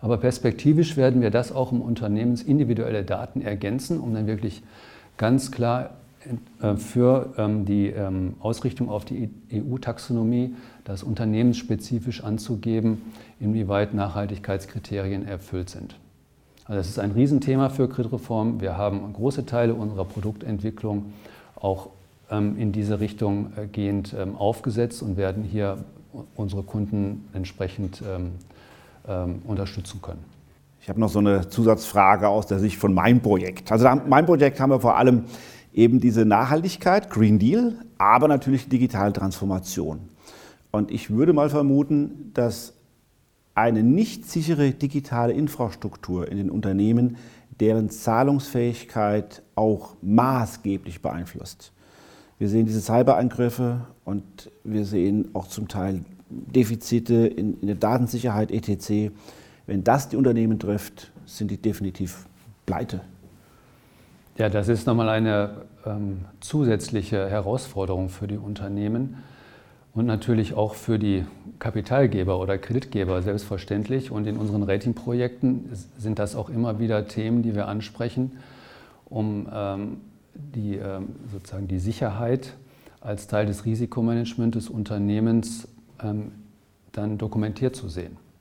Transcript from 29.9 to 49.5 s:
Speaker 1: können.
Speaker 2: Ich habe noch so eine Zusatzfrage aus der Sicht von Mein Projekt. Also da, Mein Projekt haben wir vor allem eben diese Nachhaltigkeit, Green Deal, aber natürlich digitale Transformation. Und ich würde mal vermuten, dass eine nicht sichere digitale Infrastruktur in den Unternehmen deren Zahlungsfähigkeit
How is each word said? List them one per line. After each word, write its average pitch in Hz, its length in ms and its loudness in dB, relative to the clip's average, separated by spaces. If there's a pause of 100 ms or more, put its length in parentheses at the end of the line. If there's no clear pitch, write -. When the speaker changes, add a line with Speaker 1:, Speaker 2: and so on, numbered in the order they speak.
Speaker 1:
können. 82 240 -12 (560)
Speaker 2:
Ich - 80 -18
habe 98 100 -4
noch 110 120 2
so 104 80 2
eine 98 320 4
Zusatzfrage 104 760 6
aus 104 200 2
der 98 120 0
Sicht 98 200 2
von 98 160 4
Mein 113 260 8
Projekt. 92 500 0
Also 113 140 6
da, 127 120 8
Mein 143 280 6
Projekt 147 360 6
haben 135 100 4
wir 131 100 4
vor 117 160 4
allem 123 280 6 (500)
eben 117 260 8
diese 113 240 6
Nachhaltigkeit, 160 840 2
Green 107 280 6
Deal, 220 360 4 (240)
aber 117 300 8
natürlich 135 380 2
digitale 120 460 2
Transformation. 92 880 -2 (720)
Und 107 200 0
ich - 200 -6
würde 147 240 4
mal 147 160 4
vermuten, 143 840 0
dass 120 400 -2 (840)
eine 110 280 4
nicht 160 420 2
sichere 151 460 2
digitale 135 640 -2
Infrastruktur 104 920 -4
in 95 120 -6
den 95 100 -2
Unternehmen 107 680 2 (420)
deren 110 300 4
Zahlungsfähigkeit 120 1500 0 (120)